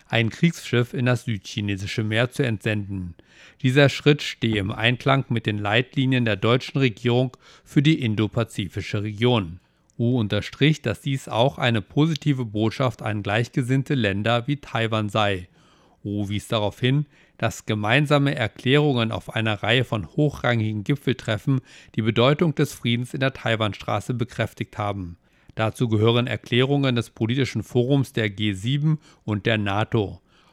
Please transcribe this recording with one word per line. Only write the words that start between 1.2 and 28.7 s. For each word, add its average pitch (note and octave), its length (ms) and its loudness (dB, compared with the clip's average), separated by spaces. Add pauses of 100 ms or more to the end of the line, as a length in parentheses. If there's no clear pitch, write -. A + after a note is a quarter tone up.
südchinesische G2+ 800 -4
Meer A2 260 0
zu C#3+ 140 -4
entsenden. G2+ 720 -4 (440)
Dieser C3+ 280 6
Schritt - 340 2
stehe A2 360 -2
im F#2+ 120 -2
Einklang B2+ 580 0
mit A#2 180 -2
den G#2+ 120 -2
Leitlinien B2 680 0
der G#2+ 120 2
deutschen A#2 420 0
Regierung B2 580 2 (280)
für - 180 2
die D#3 180 4
indopazifische G#2+ 1040 -2
Region. G#2 560 0 (380)
Wu A#2+ 240 2
unterstrich, G#2+ 600 0
dass A2 200 -4
dies C3+ 260 -4
auch A#2+ 320 0
eine A#2 240 0
positive C#3+ 640 0
Botschaft A2 580 -2
an G#2+ 220 -4
gleichgesinnte B2 720 0
Länder A2+ 500 0
wie C#3+ 120 -2
Taiwan A2 500 -2
sei. G2+ 400 0 (560)
Wu G2+ 240 -2
wies G#2 180 -4
darauf G#2 320 -2
hin, C#3 280 0 (300)
dass - 300 -6
gemeinsame C#3 680 2
Erklärungen B2 800 0
auf - 220 -8
einer A2 280 -2
Reihe A#2 220 2
von G2+ 220 -4
hochrangigen A2+ 800 -2
Gipfeltreffen C3 760 -2 (340)
die A#2 60 -2
Bedeutung C3 540 2
des D3 180 0
Friedens A#2+ 400 -2
in C3+ 80 -4
der C3+ 140 0
Taiwanstraße A2 800 -2
bekräftigt - 640 -6
haben. G2 400 -6 (360)
Dazu A2 340 0
gehören A#2 380 4
Erklärungen B2+ 720 0
des A2+ 140 -4
politischen A#2 520 -2
Forums B2+ 520 0
der A2 160 0
G G2+ 240 -2
sieben C#3+ 460 0 (240)